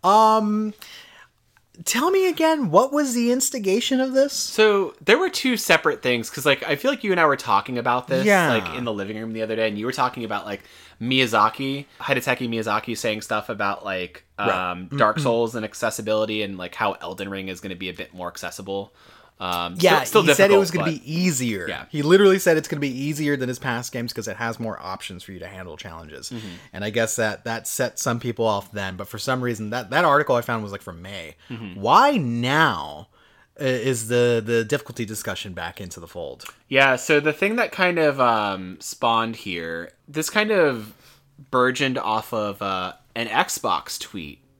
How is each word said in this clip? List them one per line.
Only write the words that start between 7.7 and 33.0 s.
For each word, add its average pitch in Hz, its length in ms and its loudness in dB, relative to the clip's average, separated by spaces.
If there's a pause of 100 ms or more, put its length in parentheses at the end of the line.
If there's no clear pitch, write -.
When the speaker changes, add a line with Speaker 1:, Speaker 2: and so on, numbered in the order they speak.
Speaker 2:
about 123 300 0
this, 175 180 0
Speaker 1:
Yeah. 190 320 6
Speaker 2:
like, 107 180 -4
in 123 80 -6
the 117 100 -2
living 101 240 -6
room 113 160 -8
the 110 100 -4
other 110 120 -2
day, 110 120 0
and 104 100 -2
you 107 80 -4
were 127 60 -2
talking 123 340 -2
about, 101 200 -4
like, 101 180 -8 (360)
Miyazaki, 127 840 2 (160)
Hidetaki 127 480 0
Miyazaki 110 480 -2
saying 107 240 -2
stuff 107 280 -4
about, 101 360 -4
like, 92 380 -6 (160)
Speaker 1:
Right. 101 100 0 (220)
Speaker 2:
um, 90 160 -10 (100)
Dark 110 200 4
Speaker 1:
Mm-hmm. 151 60 -4
Speaker 2:
Souls 117 320 0
and 110 80 -6
accessibility, 107 800 -2
and, 98 160 -6
like, 90 160 -10
how 104 200 0
Elden 92 360 -10
Ring 98 180 -8
is 92 140 -10
gonna 92 140 -10
be 92 140 -8
a 90 40 -10
bit 87 200 -12
more 90 140 -10
accessible. 98 640 -10 (480)
Um, 87 380 -4
Speaker 1:
Yeah, 165 200 4
Speaker 2:
still, 135 100 0
still 220 160 4
Speaker 1:
he 175 60 4
said 196 160 6
it - 20 6
Speaker 2:
difficult, 202 120 8
Speaker 1:
was 185 120 0
gonna - 140 -2
Speaker 2:
but 160 180 -4
Speaker 1:
be 151 100 -10
easier. 127 560 0
Speaker 2:
Yeah. 71 220 -8
Speaker 1:
He 147 100 -4
literally 190 380 8
said 165 180 4
it's 156 100 -4
gonna 151 120 -4
be 139 100 -2
easier 143 480 -2
than 127 120 -2
his 123 100 -6
past 123 320 -4
games 120 200 -6
'cause 107 160 -8
it 98 100 -8
has 117 220 -6
more 113 220 -8
options 92 400 -10
for - 100 -16
you 95 60 -12
to 85 100 -12
handle 92 300 -14
challenges. 80 540 -14
Speaker 2:
Mm-hmm. 110 160 -10 (260)
Speaker 1:
And 98 100 -8
I 104 60 -2
guess 113 280 -2
that, 107 260 -2
that 113 240 -8
set - 320 -4
some 120 200 -2
people 117 280 -2
off 101 240 -2
then, 98 240 -8
but 98 120 -12
for 113 120 -12
some 127 220 -2
reason, 110 280 -4
that, 117 220 -6
that 160 140 4
article 143 300 4
I 120 60 2
found 117 220 -4
was, 101 80 -10
like, 98 100 -10
from 85 220 -14
May. 90 320 -14 (160)
Speaker 2:
Mm-hmm. 107 280 -12
Speaker 1:
Why 214 380 6
now 117 920 0 (500)